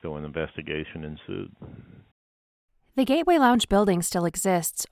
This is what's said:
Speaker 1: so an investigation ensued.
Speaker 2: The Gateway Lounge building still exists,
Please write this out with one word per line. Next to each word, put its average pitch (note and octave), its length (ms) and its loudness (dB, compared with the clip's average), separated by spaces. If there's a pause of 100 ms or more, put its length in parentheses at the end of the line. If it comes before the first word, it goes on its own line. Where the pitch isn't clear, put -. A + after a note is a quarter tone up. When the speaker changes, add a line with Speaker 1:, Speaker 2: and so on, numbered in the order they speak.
Speaker 1:
so D#2 140 -8
an D2+ 80 -10
investigation D#2 800 -8
ensued. F#2 500 -12 (1400)
Speaker 2:
The C4 80 2
Gateway E4 340 4
Lounge B3 300 4
building G3 340 4
still F3 220 -2
exists, E3+ 680 -2